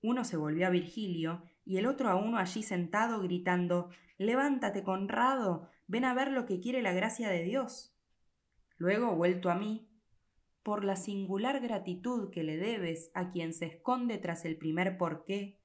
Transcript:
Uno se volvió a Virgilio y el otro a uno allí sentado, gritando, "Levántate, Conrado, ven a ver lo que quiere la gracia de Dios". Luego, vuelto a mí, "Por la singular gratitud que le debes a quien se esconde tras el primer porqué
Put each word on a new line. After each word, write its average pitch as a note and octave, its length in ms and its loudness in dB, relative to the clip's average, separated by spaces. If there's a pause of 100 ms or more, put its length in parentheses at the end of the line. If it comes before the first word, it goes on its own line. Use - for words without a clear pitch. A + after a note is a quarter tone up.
Uno B3 240 0
se - 120 -4
volvió D#3 300 0
a F#3 40 4
Virgilio F3 720 -2 (200)
y F#3 120 -2
el G3 100 2
otro C4+ 220 0
a F3+ 80 4
uno A3 220 0
allí G3 260 -2
sentado, G#3 560 0
gritando, F3+ 680 2 (280)
"Levántate, A#3 640 2
Conrado, G3+ 880 2 (180)
ven A#3 180 0
a B3+ 100 2
ver C#4 180 0
lo B3+ 140 0
que F3+ 120 -2
quiere A#3+ 240 0
la F#3+ 100 2
gracia A3 360 0
de F3 160 2
Dios". B3 520 -4 (800)
Luego, G#3 380 2
vuelto F3+ 360 4
a F3 40 4
mí, G#3+ 340 -4 (760)
"Por G#3 200 0
la G3 120 2
singular G3 640 -2
gratitud G#3+ 680 -2
que E3+ 120 -4
le D#3 140 -2
debes F3 580 -2
a F3+ 160 -2
quien E3 220 -2
se E3 140 -6
esconde B3 520 -2
tras E3+ 260 -6
el D#3+ 120 -2
primer F3+ 420 0
porqué F#3+ 680 -4